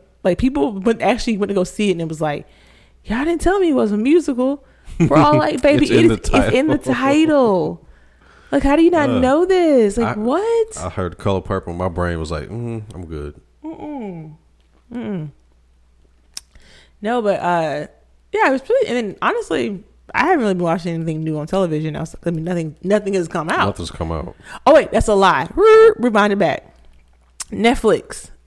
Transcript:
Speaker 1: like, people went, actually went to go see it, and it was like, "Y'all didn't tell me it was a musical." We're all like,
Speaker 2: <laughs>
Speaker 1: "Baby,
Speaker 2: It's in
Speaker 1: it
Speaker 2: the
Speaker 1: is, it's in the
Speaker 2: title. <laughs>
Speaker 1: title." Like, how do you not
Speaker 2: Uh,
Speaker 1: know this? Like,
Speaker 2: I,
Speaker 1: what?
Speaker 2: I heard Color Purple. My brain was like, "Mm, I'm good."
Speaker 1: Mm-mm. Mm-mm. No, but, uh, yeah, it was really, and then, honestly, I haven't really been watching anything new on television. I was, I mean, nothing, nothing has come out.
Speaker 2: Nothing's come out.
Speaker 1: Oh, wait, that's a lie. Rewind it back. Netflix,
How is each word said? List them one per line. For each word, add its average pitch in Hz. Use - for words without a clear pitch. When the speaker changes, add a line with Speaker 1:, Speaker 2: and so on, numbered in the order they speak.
Speaker 1:
like, 180
people 262
went, 220
actually 214
went 196
to 202
go 185
see 202
it, 180
and 170
it 165
was 160
like, 147
"Y'all 233
didn't 330
tell 381
me 359
it 294
was 226
a 208
musical." 269
We're 175
all 302
like, 302
Speaker 2:
<laughs> -
Speaker 1:
"Baby, 294
Speaker 2:
It's -
in -
Speaker 1:
it 107
Speaker 2:
the -
Speaker 1:
is, -
it's 110
in 285
the 302
Speaker 2:
title. -
<laughs> -
Speaker 1:
title." 254
Like, 277
how 277
do 330
you 339
not 294
Speaker 2:
Uh, 254
Speaker 1:
know 269
this? 302
Like, 226
Speaker 2:
I, -
Speaker 1:
what? 440
Speaker 2:
I -
heard 90
Color 95
Purple. 92
My 90
brain 87
was 80
like, 76
"Mm, 117
I'm 87
good." 73
Speaker 1:
Mm-mm. 226
Mm-mm. 208
No, 233
but, 196
uh, 160
yeah, 415
it 277
was 262
really, 480
and 240
then, 214
honestly, 240
I 254
haven't 349
really 202
been 175
watching 170
anything 160
new 156
on 151
television. 156
I 156
was, 165
I 170
mean, 160
nothing, 165
nothing 196
has 180
come 165
out. 330
Speaker 2:
Nothing's 98
come 82
out. 78
Speaker 1:
Oh, 285
wait, 262
that's 226
a 214
lie. 175
Rewind 302
it 196
back. -
Netflix, 202